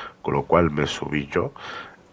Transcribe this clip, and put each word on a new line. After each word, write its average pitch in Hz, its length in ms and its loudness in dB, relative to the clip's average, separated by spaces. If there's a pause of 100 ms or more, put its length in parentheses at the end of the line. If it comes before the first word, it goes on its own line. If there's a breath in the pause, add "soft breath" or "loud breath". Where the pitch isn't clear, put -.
(220 loud breath)
con - 140 -2
lo 69 80 0
cual 85 260 6
me 73 160 0
subí 71 400 -4
yo. - 280 -2 (600 loud breath)